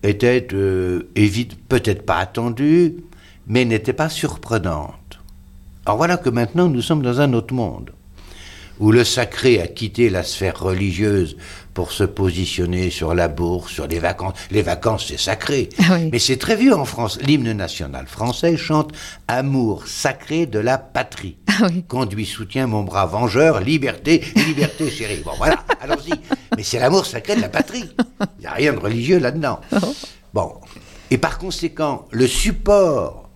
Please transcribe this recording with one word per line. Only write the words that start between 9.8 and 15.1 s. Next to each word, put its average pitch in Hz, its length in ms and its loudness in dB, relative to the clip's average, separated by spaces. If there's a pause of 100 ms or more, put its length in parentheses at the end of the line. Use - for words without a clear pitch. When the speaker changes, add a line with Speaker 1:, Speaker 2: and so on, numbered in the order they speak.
Speaker 1:
la 92 120 -2
sphère - 380 -4
religieuse 92 760 0 (380)
pour 87 180 -4
se 101 120 0
positionner 90 840 -2
sur 82 240 -2
la 85 140 2
bourse, 85 440 -4
sur 73 140 -6
les 80 120 -4
vacances. 90 360 -4 (160)
Les 104 120 2
vacances, 92 460 -2
c'est 78 100 -10